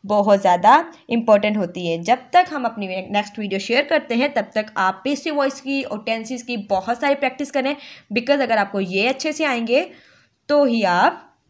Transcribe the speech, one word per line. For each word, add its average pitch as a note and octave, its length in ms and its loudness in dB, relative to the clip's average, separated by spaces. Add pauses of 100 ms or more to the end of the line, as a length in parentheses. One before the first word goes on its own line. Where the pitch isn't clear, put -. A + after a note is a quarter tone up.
बहुत G3+ 340 4
ज़्यादा G3+ 520 4 (180)
इंपॉर्टेंट G#3+ 460 2
होती F3+ 300 -4
है। E3 160 -2
जब A3+ 160 2 (140)
तक F4+ 200 4
हम C4+ 120 -6
अपनी A3 220 -6
नेक्स्ट G3+ 520 -6
वीडियो G3 200 -4
शेयर A#3+ 260 0
करते D4 300 -2
हैं, C#4 200 0
तब G3+ 200 -2
तक G#3+ 120 -2 (100)
आप F#3+ 280 -2
पैसिव C#4+ 300 -4
वॉइस C#4 260 -2
की C4+ 220 -4
और - 240 -8
टेंसेस A3+ 360 -6
की A#3+ 140 -8
बहुत G3+ 440 -4
सारी C#4+ 140 0
प्रैक्टिस C#4 360 -4
करें, C#4 260 -2 (360)
because B3 280 2
अगर A3+ 180 2
आपको G3 220 -2
ये F#3+ 280 0
अच्छे C#4+ 240 -2
से D#4 120 -2
आएंगे B3 460 0 (580)
तो D4 160 4
ही A#3 180 2
आप G3 560 0 (120)